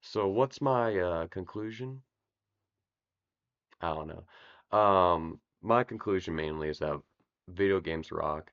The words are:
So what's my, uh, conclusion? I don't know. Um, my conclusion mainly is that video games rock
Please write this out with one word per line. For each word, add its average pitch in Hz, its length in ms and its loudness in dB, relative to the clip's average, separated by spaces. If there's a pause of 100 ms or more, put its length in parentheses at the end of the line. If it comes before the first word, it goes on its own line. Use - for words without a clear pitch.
So 101 260 -2
what's 120 320 0
my, 120 380 2
uh, 85 300 0
conclusion? 113 720 -10 (1800)
I 82 140 -4
don't 78 140 -8
know. - 720 -8
Um, 90 640 4 (220)
my 117 220 2
conclusion 98 500 -4
mainly 78 340 -4
is 76 100 -4
that 73 220 -2 (480)
video 95 320 2
games 80 320 -6
rock 78 400 -4